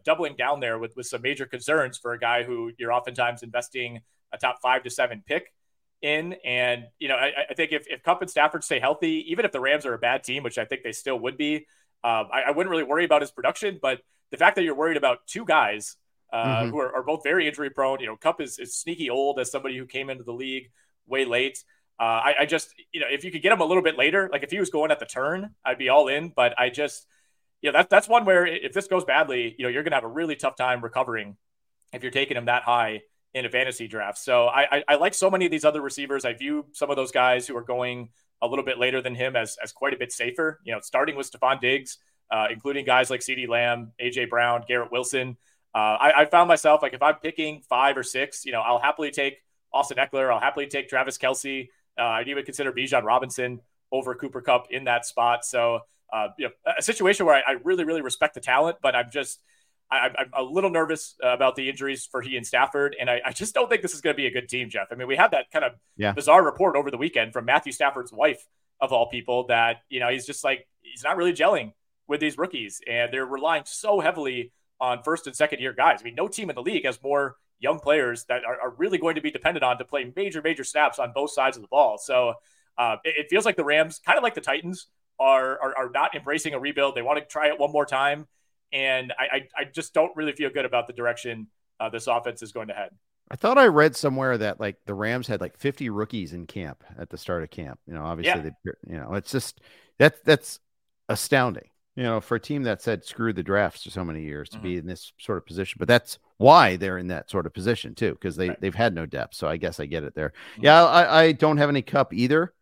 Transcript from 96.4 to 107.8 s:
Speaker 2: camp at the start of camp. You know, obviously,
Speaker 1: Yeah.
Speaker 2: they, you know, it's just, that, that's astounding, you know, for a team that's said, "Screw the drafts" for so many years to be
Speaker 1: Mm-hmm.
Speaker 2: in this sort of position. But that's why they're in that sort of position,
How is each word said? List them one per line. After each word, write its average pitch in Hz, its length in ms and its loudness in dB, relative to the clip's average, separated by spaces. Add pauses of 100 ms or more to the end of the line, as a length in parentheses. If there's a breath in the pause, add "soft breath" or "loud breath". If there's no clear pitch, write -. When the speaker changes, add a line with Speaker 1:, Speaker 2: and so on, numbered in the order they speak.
Speaker 2:
camp 80 380 -12 (140)
at 85 120 -12
the - 80 -14
start 85 260 -4
of 80 60 -10
camp. 71 360 -14
You 82 100 -14
know, 78 80 -8
obviously, 85 400 -2
Speaker 1:
Yeah. 78 80 -10 (120)
Speaker 2:
they, - 300 -12
you 82 60 -10
know, 73 160 -8
it's 101 160 -8
just, - 280 -6 (380 soft breath)
that, - 260 4
that's - 360 2 (500)
astounding, 123 600 0 (260)
you 131 80 -6
know, 113 180 0
for - 140 -4
a 110 40 0
team 147 220 -4
that's 113 220 -2
said, 107 200 -4
"Screw 113 300 -4
the 92 80 -6
drafts" 95 420 0
for - 60 -16
so 92 160 -6
many 80 160 -8
years 73 280 -10
to 73 100 -18
be 90 140 -6
Speaker 1:
Mm-hmm. 90 60 -4
Speaker 2:
in 80 60 -10
this 90 320 -14
sort 95 220 -6
of - 80 -14
position. 92 320 -8
But 80 80 -4
that's - 320 2 (180)
why 127 380 8
they're 92 240 -4
in 90 80 -8
that 90 240 -8
sort 87 160 -2
of 80 80 -14
position, 107 400 -4